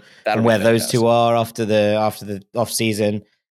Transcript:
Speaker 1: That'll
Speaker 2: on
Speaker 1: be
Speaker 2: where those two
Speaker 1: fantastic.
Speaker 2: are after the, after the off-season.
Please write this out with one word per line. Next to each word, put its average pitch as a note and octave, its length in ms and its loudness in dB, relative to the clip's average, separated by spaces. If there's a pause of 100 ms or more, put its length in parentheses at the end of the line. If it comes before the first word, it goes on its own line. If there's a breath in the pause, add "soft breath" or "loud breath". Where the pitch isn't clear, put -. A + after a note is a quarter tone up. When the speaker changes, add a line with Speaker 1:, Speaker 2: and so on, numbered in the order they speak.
(240 loud breath)
Speaker 1:
That'll G#2+ 140 -2
Speaker 2:
on A2+ 60 0
Speaker 1:
be - 20 2
Speaker 2:
where A2+ 140 4
those A2+ 280 2
two B2 120 -2
Speaker 1:
fantastic. A2+ 40 0
Speaker 2:
are A#2 320 2
after A2+ 300 -4
the, G#2 340 2
after G#2+ 240 -4
the G2+ 200 -10 (120)
off-season. G#2+ 680 -2 (300)